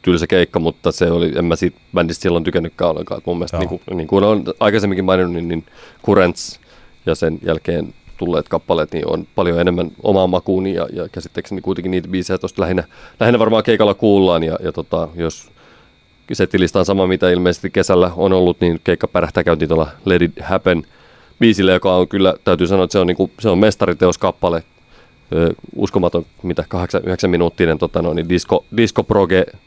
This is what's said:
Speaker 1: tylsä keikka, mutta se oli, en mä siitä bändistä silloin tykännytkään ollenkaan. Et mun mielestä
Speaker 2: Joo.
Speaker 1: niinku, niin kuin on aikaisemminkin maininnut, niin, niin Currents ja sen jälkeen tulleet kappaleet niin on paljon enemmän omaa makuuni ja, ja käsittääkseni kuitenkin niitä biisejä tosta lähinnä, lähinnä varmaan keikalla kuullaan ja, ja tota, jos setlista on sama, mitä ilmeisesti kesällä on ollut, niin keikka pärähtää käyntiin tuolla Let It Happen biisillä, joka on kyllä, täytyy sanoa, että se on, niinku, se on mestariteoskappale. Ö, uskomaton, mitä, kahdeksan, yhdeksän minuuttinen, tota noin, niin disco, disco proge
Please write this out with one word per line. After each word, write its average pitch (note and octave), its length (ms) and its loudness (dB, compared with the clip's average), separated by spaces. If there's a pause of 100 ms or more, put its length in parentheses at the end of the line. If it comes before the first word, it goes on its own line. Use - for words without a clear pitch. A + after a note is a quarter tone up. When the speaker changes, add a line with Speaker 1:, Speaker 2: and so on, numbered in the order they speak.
Speaker 1:
tylsä E2+ 260 2
keikka, F2+ 320 2
mutta E2 320 -2
se E2+ 200 0
oli, E2+ 240 0
en F2 100 0
mä E2+ 100 2
siitä F2 220 -2 (180)
bändistä E2+ 260 -2
silloin E2+ 220 0
tykännytkään E2 480 -2
ollenkaan. D#2 260 -6
Et - 80 -16
mun F2 120 -2
mielestä E2+ 200 -6
Speaker 2:
Joo. - 20 -4
Speaker 1:
niinku, F2 220 -6 (140)
niin D#2+ 120 -6
kuin G2 160 2
on G#2 200 0 (160)
aikaisemminkin G2+ 460 0
maininnut, F#2 280 2
niin, E2+ 140 -6
niin E2 180 -6 (400)
Currents G2 540 0 (460)
ja D#2+ 100 0
sen D#2+ 300 -2
jälkeen E2 480 -4 (240)
tulleet F2 320 -4
kappaleet D#2+ 440 -2
niin D#2+ 140 -4
on E2 280 -6
paljon F2 240 0
enemmän F2 320 0 (120)
omaa F#2+ 240 4
makuuni F#2 460 -2
ja, E2+ 200 -4
ja F2 160 -8
käsittääkseni F2 520 -10
kuitenkin F#2 300 -4
niitä F2+ 160 -2
biisejä F#2 300 -4
tosta - 240 -6
lähinnä, F2+ 220 -2 (360)
lähinnä A#2 200 4
varmaan A2 240 2
keikalla G#2+ 300 2
kuullaan F#2 500 4
ja, D#2+ 200 -2
ja E2 80 -4
tota, E2 440 -4
jos E2+ 340 -8 (840)
setlista F#2+ 460 -2
on F2+ 60 0
sama, F#2+ 220 0
mitä F#2 220 0
ilmeisesti F2+ 400 -2
kesällä F2+ 460 0
on F#2 180 0
ollut, F2+ 280 2
niin E2+ 220 0
keikka - 240 -2
pärähtää E2+ 360 -2
käyntiin D#2+ 260 0
tuolla D#2+ 180 0 (180)
Let F2+ 160 2
It E2+ 100 2 (100)
Happen F2+ 420 0 (560)
biisillä, G2 320 4
joka F#2 240 2
on F2+ 120 2
kyllä, F#2+ 260 2 (100)
täytyy F2 240 2
sanoa, F#2+ 160 2
että F2+ 80 -2
se G#2 80 2
on, F2+ 80 2
niinku, F2+ 320 0
se A2 100 0
on F2 80 2
mestariteoskappale. F2+ 1040 0 (680)
Ö, E2 200 2 (220)
uskomaton, F2 500 -2 (180)
mitä, E2+ 260 -4
kahdeksan, F2+ 360 -4
yhdeksän F#2 240 -2
minuuttinen, E2+ 480 0
tota E2+ 240 -2
noin, E2 140 -2
niin E2+ 140 -4
disco, F2+ 360 0 (120)
disco A2 260 0
proge F#2 420 2 (220)